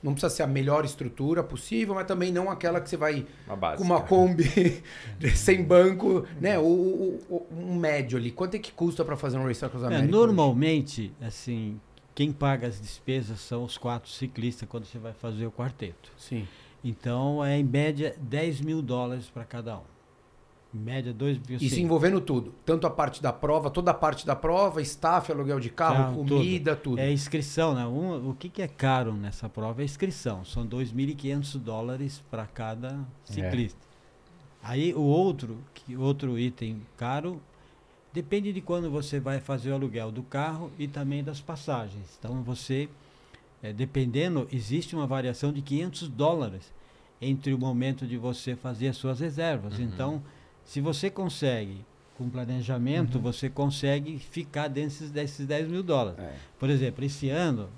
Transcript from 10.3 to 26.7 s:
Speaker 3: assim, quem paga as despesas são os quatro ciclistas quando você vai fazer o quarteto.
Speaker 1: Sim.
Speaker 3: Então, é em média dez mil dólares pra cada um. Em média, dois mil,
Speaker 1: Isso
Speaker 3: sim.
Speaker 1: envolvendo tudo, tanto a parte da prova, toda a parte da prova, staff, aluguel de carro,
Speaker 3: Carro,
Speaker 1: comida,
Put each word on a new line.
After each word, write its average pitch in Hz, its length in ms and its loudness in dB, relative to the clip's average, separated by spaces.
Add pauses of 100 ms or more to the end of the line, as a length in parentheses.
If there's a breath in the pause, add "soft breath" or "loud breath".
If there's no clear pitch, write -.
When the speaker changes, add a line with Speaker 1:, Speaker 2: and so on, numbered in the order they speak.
Speaker 3:
assim, 110 600 -6 (360)
quem 143 160 2
paga 139 340 0
as 101 140 -6
despesas 110 580 -6
são 120 240 -6
os 123 160 -8
quatro 120 320 -6
ciclistas 120 580 -6
quando 113 180 -8
você - 120 -14
vai 113 140 -10
fazer 113 340 -6
o 110 60 -6
quarteto. 120 640 -8
Speaker 1:
Sim. 107 300 -6 (340 loud breath)
Speaker 3:
Então, 131 640 -2
é 143 160 2
em 139 40 4
média 147 560 2
dez 143 400 -2
mil 156 220 0
dólares 123 500 -4
pra 117 120 -10
cada 113 340 -8
um. - 140 -18 (840)
Em 113 40 -6
média, 120 340 -4
dois 135 240 0 (100)
mil, 123 120 -6
Speaker 1:
Isso 131 160 2
Speaker 3:
sim. 175 80 2
Speaker 1:
envolvendo 170 360 4
tudo, - 360 -2 (100)
tanto 160 220 2
a 156 40 2
parte 143 320 -2
da 131 80 2
prova, 147 380 2
toda 175 220 2
a 160 40 6
parte 151 320 0
da 139 80 2
prova, 165 460 2
staff, 143 500 2
aluguel 139 300 0
de 117 80 -4
carro, 160 280 4
Speaker 3:
Carro, 131 300 2
Speaker 1:
comida, 151 480 4